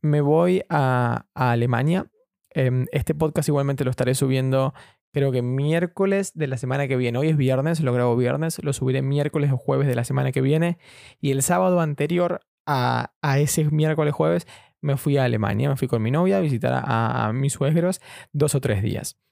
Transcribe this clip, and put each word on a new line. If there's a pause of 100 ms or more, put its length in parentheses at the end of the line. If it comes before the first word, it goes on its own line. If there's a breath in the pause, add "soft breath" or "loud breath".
Me
voy
a,
a
Alemania. (380)
Em,
este
podcast
igualmente
lo
estaré
subiendo, (380 loud breath)
creo
que
miércoles
de
la
semana
que
viene.
Hoy
es
viernes,
lo
grabo
viernes,
lo
subiré
miércoles
o
jueves
de
la
semana
que
viene. (420 loud breath)
Y
el
sábado
anterior (240)
a,
a
ese
miércoles
jueves (320 loud breath)
me
fui
a
Alemania,
me
fui
con
mi
novia
a
visitar
a,
a,
a
mis
suegros (320 loud breath)
dos
o
tres
días. (120)